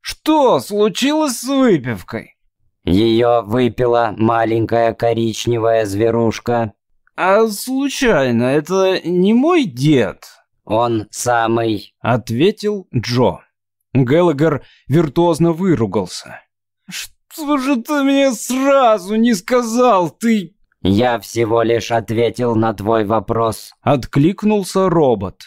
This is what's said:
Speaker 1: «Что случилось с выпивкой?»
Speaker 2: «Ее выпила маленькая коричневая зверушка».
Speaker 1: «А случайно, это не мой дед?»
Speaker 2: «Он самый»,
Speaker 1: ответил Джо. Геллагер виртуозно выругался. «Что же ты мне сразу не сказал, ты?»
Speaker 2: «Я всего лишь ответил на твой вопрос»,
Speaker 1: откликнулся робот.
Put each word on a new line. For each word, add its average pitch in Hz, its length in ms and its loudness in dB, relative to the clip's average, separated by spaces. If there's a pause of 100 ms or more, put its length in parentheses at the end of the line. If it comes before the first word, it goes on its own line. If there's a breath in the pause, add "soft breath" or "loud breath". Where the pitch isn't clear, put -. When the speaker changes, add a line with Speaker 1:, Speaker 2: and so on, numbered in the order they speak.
Speaker 1:
«Что 269 600 0
случилось 233 760 -2
с - 60 -12
выпивкой?» 165 920 -2 (480)
Speaker 2:
«Ее 113 580 2
выпила 117 760 0
маленькая 113 800 0
коричневая 113 880 -2
зверушка». 113 880 -2 (440)
Speaker 1:
«А 196 320 2
случайно, 208 960 -2
это 165 600 0
не 180 280 2
мой 302 300 2
дед?» 127 640 0 (380)
Speaker 2:
«Он 113 460 -2
самый», 117 880 -2
Speaker 1:
ответил 170 960 -2
Джо. 120 460 0 (520)
Геллагер 147 680 2 (260 soft breath)
виртуозно 165 640 2
выругался. 113 880 -2 (480)
«Что - 680 -6
же 262 180 -2
ты 285 260 -4
мне 277 300 2
сразу 240 840 0
не 233 180 2
сказал, 226 760 0
ты?» 214 460 -2 (260)
Speaker 2:
«Я 117 400 2
всего 117 420 -2
лишь 113 280 0
ответил 117 680 -2
на 113 160 0
твой 107 320 0
вопрос», 110 800 -4
Speaker 1:
откликнулся 190 1080 0
робот. 123 580 0